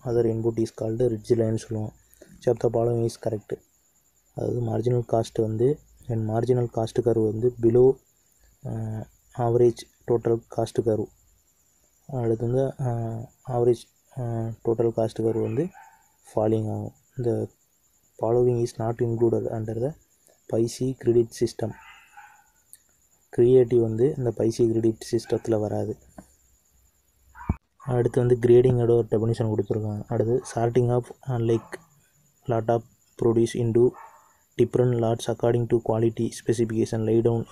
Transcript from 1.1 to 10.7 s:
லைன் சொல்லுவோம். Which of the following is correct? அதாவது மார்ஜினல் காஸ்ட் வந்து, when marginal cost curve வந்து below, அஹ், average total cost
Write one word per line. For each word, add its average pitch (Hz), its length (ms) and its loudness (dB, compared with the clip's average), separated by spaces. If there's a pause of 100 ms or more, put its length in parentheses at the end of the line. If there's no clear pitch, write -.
லைன் 113 200 0
சொல்லுவோம். 107 360 -8 (320)
Which - 220 -20
of 120 120 2
the 120 120 0
following 117 340 0
is 113 160 -4
correct? 110 320 -8 (840)
அதாவது 117 240 -4
மார்ஜினல் 117 460 -2
காஸ்ட் - 340 -2
வந்து, 110 260 0 (360)
when 113 240 -6
marginal 117 440 0
cost 113 280 -4
curve 113 260 2
வந்து 110 360 0
below, 120 280 6 (760)
அஹ், 110 400 -8 (300)
average 120 460 2 (260)
total 117 300 0 (140)
cost - 300 -4